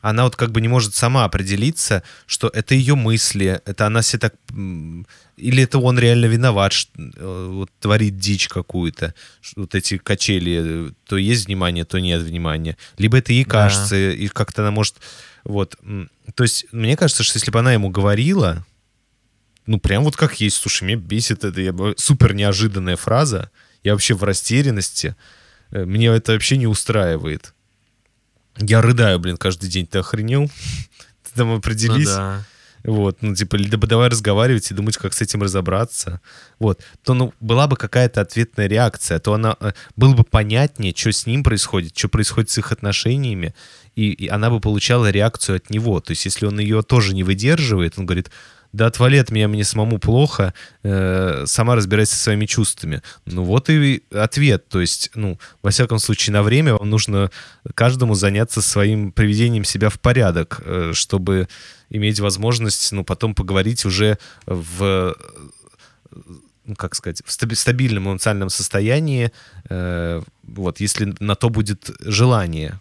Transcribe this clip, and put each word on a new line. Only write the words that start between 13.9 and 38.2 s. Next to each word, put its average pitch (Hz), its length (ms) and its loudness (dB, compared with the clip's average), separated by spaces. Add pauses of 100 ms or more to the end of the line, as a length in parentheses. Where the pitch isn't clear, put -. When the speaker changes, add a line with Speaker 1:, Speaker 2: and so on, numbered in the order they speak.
Speaker 1:
и 98 320 0
как-то - 340 -4
она 104 100 0
может... 104 240 -2 (480)
Вот, 101 380 -4
м, 98 280 -10 (240)
то 120 100 2
есть - 280 -2
мне 117 240 0
кажется, 147 280 2
что - 140 -2
если - 140 -2
бы 117 80 2
она 127 140 4
ему 101 160 0
говорила, 101 760 2 (1000)
ну, 110 140 0
прям 110 240 2
вот 147 120 0
как - 240 0
есть, 104 180 0
слушай, - 260 -4
меня 101 140 0
бесит 104 460 -4
это, 92 160 -4
я 92 120 -2
бы, 98 260 -2
супер - 360 4
неожиданная 98 640 0
фраза, 117 540 0 (340)
я 101 80 2
вообще 104 220 0
в 95 100 -4
растерянности, 113 920 -2 (560)
э, 95 140 -4
меня 113 300 4
это 113 180 0
вообще 135 240 0
не 120 100 2
устраивает. 85 840 -2 (1040)
Я 107 240 4
рыдаю, 117 360 4
блин, 87 180 -4
каждый 95 320 -4
день. 87 180 -4
Ты - 120 -4
охренел? 117 500 -2
<laughs> - 760 -12
Ты - 100 -18
там 117 200 0
определись. 113 540 0
Speaker 2:
Ну 98 60 0
да. 98 300 -4 (400)
Speaker 1:
Вот, 104 360 0
ну, 104 140 -2
типа, 101 220 -2
либо 101 320 0
давай 120 200 4
разговаривать 110 640 2
и 98 40 -8
думать, 104 220 -2
как - 160 -6
с - 80 -4
этим 104 220 -2
разобраться. 92 800 -2 (400)
Вот. 107 200 0 (220)
То, 127 120 2
ну, 127 260 0
была 117 260 2
бы 135 100 2
какая-то 120 440 2